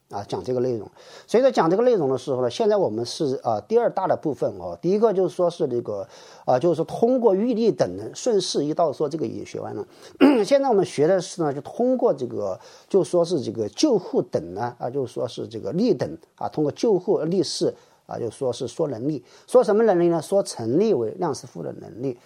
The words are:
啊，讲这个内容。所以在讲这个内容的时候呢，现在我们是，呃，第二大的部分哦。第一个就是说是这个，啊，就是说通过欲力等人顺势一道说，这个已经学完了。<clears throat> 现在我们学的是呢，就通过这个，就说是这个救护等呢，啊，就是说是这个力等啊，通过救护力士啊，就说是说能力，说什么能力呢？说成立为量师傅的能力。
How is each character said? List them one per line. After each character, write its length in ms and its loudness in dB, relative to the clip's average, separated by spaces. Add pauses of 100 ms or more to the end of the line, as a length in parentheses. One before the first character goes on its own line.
啊， 180 -8
讲 160 -8
这 120 -4
个 60 0
内 140 0
容。 160 -8 (360)
所 120 2
以 40 4
在 100 6
讲 160 2
这 80 4
个 60 2
内 100 4
容 160 2
的 80 0
时 160 -6
候 80 0
呢， 80 2
现 180 -2
在 120 4
我 100 2
们 160 -4
是， 400 -4
呃， 240 0
第 100 2
二 120 2
大 160 -2
的 100 2
部 160 -2
分 260 -2
哦。 220 -10
第 100 -2
一 80 2
个 140 4
就 160 2
是 60 -10
说 160 2
是 180 -2
这 140 -2
个， 260 -8 (380)
啊， 120 4
就 120 2
是 40 2
说 120 0
通 340 2
过 140 6
欲 180 2
力 180 2
等 160 2 (120)
人 160 -10
顺 260 0
势 240 -2
一 80 -2
道 180 0
说， 160 -2
这 120 -4
个 80 -4
已 80 -6
经 100 -10
学 160 -10
完 140 -8
了。 120 -8 (260)
<clears throat> 340 6
现 160 4
在 80 2
我 20 4
们 140 6
学 200 0
的 140 4
是 220 -6
呢， 100 0
就 80 -10
通 340 -2
过 200 2
这 120 -6
个， 320 -6 (300)
就 160 2
说 180 2
是 160 0
这 140 -4
个 160 -4
救 300 2
护 240 -2
等 320 -6
呢， 240 -6
啊， 100 -6
就 160 -4
是 80 -8
说 160 -4
是 180 -10
这 140 -10
个 120 -6
力 200 2
等 240 -4 (200)
啊， 120 -6
通 160 -2
过 80 0
救 260 2
护 200 0
力 240 0
士 320 -2 (320)
啊， 120 -8
就 120 -4
说 200 -4
是 160 -6
说 220 -4
能 180 -6
力， 160 -4 (240)
说 160 6
什 140 2
么 60 4
能 180 4
力 80 4
呢？ 140 2
说 200 0
成 380 -2
立 140 4
为 240 0
量 160 -2
师 120 -12
傅 160 -14
的 120 -8
能 280 -16
力。 240 -6